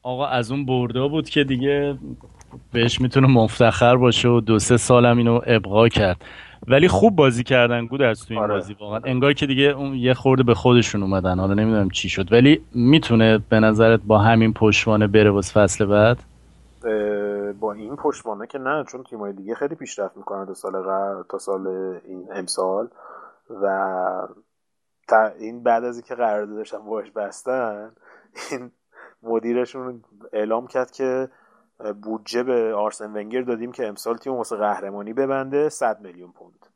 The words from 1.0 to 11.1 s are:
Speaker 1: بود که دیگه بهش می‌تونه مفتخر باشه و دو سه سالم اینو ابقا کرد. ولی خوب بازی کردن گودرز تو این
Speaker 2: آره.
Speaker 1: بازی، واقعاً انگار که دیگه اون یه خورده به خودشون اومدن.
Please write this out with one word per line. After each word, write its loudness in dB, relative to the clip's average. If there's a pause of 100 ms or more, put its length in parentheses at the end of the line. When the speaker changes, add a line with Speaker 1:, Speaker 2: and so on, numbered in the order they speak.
Speaker 1:
بود -4
که 2
دیگه -2 (720)
بهش 0
می‌تونه 4
مفتخر 4
باشه 2
و 4
دو 2
سه 2
سالم 4
اینو 2
ابقا 4
کرد. 0 (440)
ولی 6
خوب 4
بازی 4
کردن 2
گودرز -2
تو -10
این -2
Speaker 2:
آره. -2
Speaker 1:
بازی، -6
واقعاً -10
انگار 0
که -4
دیگه 0
اون -2
یه 0
خورده 2
به 4
خودشون 2
اومدن. -2